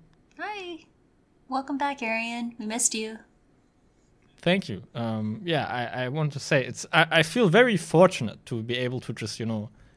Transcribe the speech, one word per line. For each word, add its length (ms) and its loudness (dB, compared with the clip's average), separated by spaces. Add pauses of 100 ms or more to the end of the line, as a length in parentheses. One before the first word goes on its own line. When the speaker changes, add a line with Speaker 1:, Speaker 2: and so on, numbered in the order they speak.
(400)
Speaker 1:
Hi. 460 -10 (640)
Welcome 280 -4
back, 240 -2
Arian. 560 -4
We 80 -8
missed 300 0
you. 240 -6 (1200)
Speaker 2:
Thank 320 0
you. 140 -8 (120)
Um, 480 -4
yeah, 220 -2
I, 400 -4
I 20 -4
want 240 -2
to 80 -8
say, 240 0
it's, 300 -8
I, 180 6
I 120 4
feel 260 4
very 260 8
fortunate 720 4
to 180 -6
be 140 -4
able 240 -2
to 100 -12
just, 260 -8
you 80 -6
know, 260 -4 (260)